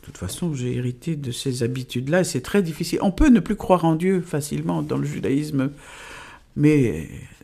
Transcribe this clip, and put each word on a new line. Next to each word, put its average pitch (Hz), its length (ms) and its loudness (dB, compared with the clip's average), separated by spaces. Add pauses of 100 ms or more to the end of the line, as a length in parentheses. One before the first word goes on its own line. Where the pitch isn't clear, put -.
toute - 160 -20
façon, 156 360 -6
j'ai 123 220 -4
hérité 123 400 -4
de 139 160 -6
ces 123 320 -4
habitudes-là, 131 580 -2
et - 20 2
c'est 139 180 -2
très 202 220 0
difficile. 165 380 -4
On 196 100 2
peut 311 180 4
ne 226 120 8
plus 208 160 -4
croire 180 260 2
en 160 120 4
Dieu 185 300 2
facilement 151 560 -4
dans 143 160 -4
le 139 80 -2
judaïsme, 139 640 -2 (840)
mais 135 540 4 (340)